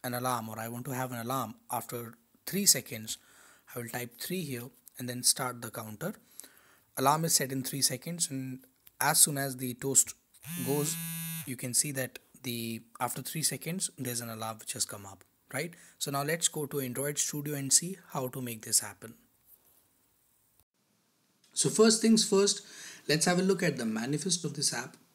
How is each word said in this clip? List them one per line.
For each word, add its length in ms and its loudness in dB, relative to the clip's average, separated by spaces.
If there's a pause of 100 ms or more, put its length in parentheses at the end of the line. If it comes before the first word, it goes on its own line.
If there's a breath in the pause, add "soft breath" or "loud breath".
an 100 -4
alarm, 360 -2
or 100 -8
I 80 -6
want 180 -8
to 60 -6
have 200 -2
an 60 -6
alarm 380 -2 (160)
after 420 -6 (320)
three 220 2
seconds. 500 0 (560 loud breath)
I 60 -8
will 100 -8
type 320 -8
three 220 -4
here 260 -8 (300)
and 100 -6
then 140 -6
start 400 0
the 80 -10
counter. 420 -6 (840 loud breath)
Alarm 300 4
is 80 2
set 180 2
in 120 -2
three 180 -4
seconds, 480 -2
and 300 -6 (420)
as 180 4
soon 200 6
as 180 -2
the 160 -4
toast 400 2 (540)
goes, 280 2 (520)
you 80 -6
can 180 -6
see 200 2
that 260 -4 (240)
the, 380 -4 (180)
after 240 -2
three 180 -4
seconds, 560 -2
there's 240 -6
an 80 -8
alarm 300 -8
which 140 -10
has 120 -2
come 200 -12
up, 180 -18 (300)
right? 200 -4 (240 loud breath)
So 140 -4
now 120 0
let's 240 0
go 180 0
to 140 -4
Android 380 -4
Studio 380 -2
and 160 -2
see 260 4 (140)
how 180 -2
to 120 -8
make 240 -8
this 140 4
happen. 340 -6 (2500)
So 160 2
first 320 8
things 260 8
first, 380 4 (420 loud breath)
let's 180 4
have 140 6
a 40 4
look 180 4
at 160 2
the 80 -2
manifest 600 0
of 80 -4
this 200 0
app. 220 -6 (200)